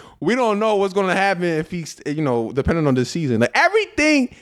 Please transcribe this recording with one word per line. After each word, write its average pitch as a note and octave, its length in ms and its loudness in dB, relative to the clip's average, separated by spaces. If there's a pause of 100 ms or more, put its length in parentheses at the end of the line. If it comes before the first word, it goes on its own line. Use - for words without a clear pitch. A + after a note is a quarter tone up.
(220)
we G3 140 0
don't A3 240 0
know G#3+ 180 0
what's G3 160 0
gonna F#3+ 200 0
happen F#3+ 300 0
if E3 280 -2
he's, E3+ 340 -10
you D3 160 -4
know, A#2 320 0
depending D3 340 0
on C3 80 4
the B2+ 80 2
season. B2 380 -2
Like, A#2+ 120 2
everything, D#4 880 0